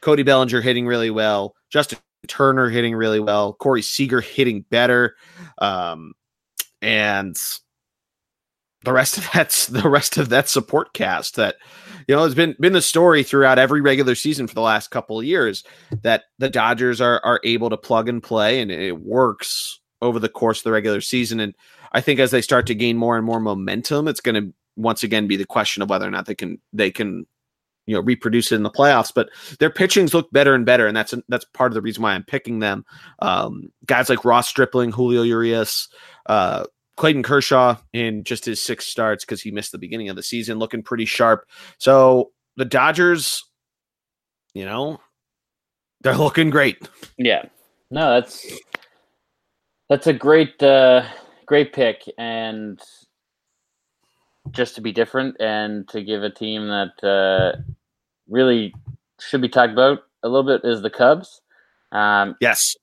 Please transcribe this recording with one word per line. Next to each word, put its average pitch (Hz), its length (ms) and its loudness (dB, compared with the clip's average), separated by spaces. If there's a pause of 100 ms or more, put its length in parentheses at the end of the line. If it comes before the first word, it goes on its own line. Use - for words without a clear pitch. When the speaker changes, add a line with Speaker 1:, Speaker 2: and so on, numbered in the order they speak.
Speaker 1:
Cody 151 220 2
Bellinger 127 380 2
hitting 120 260 0
really 117 220 0
well, 107 460 -2 (140)
Justin 147 300 -2 (280)
Turner 131 420 2
hitting 117 260 0
really 110 240 0
well, 104 340 0
Corey 131 280 0
Seager 127 400 -2
hitting 117 480 -2
better, 120 460 2 (420)
um, 85 560 -6 (680)
and 104 540 -2 (1500)
the 127 100 -2
rest 131 240 0
of 180 160 -10
that's, - 340 0
the 123 220 0
rest 139 280 0
of 139 120 -2
that 131 180 2
support - 460 -2
cast - 420 -4
that, 104 220 -2 (500)
you 139 80 4
know, 151 80 4
has 156 100 2
been, 160 280 0
been 175 100 4
the 180 100 2
story 165 420 4
throughout 135 360 4
every 135 220 4
regular 135 340 2
season 139 320 -4
for - 80 -12
the 117 60 -4
last 110 280 0
couple 110 300 -8
of 117 60 -8
years, 135 400 -2 (360)
that - 220 2 (140)
the 135 120 -2
Dodgers 120 520 0
are, 120 240 2
are 120 180 0
able 117 260 -2
to 110 80 -4
plug 113 300 -2
and 120 160 -4
play, 113 380 0
and 104 100 -6
it 87 300 -6
works 113 800 -2 (200)
over 120 160 -2
the 110 120 -2
course 113 300 -2
of - 40 -16
the 113 80 -2
regular 104 300 0
season. 113 400 -4
And 104 120 -6 (380)
I - 80 0
think 135 220 2
as 123 100 4
they 127 100 2
start 123 260 2
to 120 80 -2
gain 117 200 0
more 117 220 0
and 113 80 -2
more 113 160 -2
momentum, 107 680 -4
it's - 140 -4
gonna 107 280 -2 (280)
once 113 260 -2
again 107 240 0
be 98 80 0
the 95 100 -4
question 101 380 -2
of 98 60 -6
whether 98 180 -2
or 98 40 -6
not 95 140 -8
they 107 100 -8
can, 87 220 -12 (140)
they 104 180 0
can, 92 380 -8 (580)
you 110 100 -4
know, 104 60 0
reproduce 117 500 0
it 113 40 0
in 107 80 -2
the 101 60 -4
playoffs. 143 440 2
But - 160 0 (300)
their 160 120 2
pitchings 185 420 2
look 165 180 0
better 139 240 4
and 120 100 0
better, 120 220 4
and 107 80 -2
that's, 110 180 -4 (140)
that's 123 160 -4 (100)
part 127 180 0
of - 20 -10
the 110 80 -4
reason 110 200 -8
why 107 120 0
I'm 92 100 -6
picking 117 360 -8
them. 104 260 -4 (320)
Um, - 560 -4 (120)
guys 127 240 0
like 127 140 0
Ross 120 240 4
Stripling, 123 440 0
Julio 120 320 0
Urias, 113 680 -2 (380)
uh, 101 360 0 (340)
Clayton 156 260 0
Kershaw 127 540 2 (160)
in 113 320 -6
just - 180 -8
his 110 180 -6
six - 240 -8
starts 110 380 -4
'cause - 180 -10
he 107 100 -12
missed 101 200 -10
the - 60 -14
beginning 104 320 -12
of 92 80 -12
the - 40 -14
season, 117 380 -8
looking 113 240 -6
pretty 113 220 -4
sharp. 113 420 2 (300)
So 131 540 6 (260)
the 131 80 -4
Dodgers, 156 800 0 (1080)
you 98 120 -12
know, 135 340 -8 (1000)
they're - 160 0
looking 156 320 2
great. 139 400 0 (280)
Speaker 2:
Yeah. 120 280 0 (440)
No, 135 300 2
that's, - 260 -12 (1400)
that's 139 180 2
a 156 60 4
great, 147 480 4
uh, 131 440 6 (400)
great 147 260 2
pick. 117 320 -2 (140)
And 110 600 -8 (1700)
just 123 240 -4
to 120 60 -16
be 110 100 -8
different 127 480 -2
and 107 480 -6
to 107 160 -10
give 104 180 -6
a 104 80 -4
team 107 380 -10
that, 101 360 -6
uh, 95 560 0 (680)
really 120 480 0 (440)
should - 220 -4
be 123 80 -2
talked 120 240 4
about 135 300 4 (180)
a 117 80 -4
little 135 140 2
bit 131 260 0
is 113 140 -2
the 107 60 -2
Cubs. 147 520 2 (500)
Um, 104 500 0
Speaker 1:
Yes. 117 420 0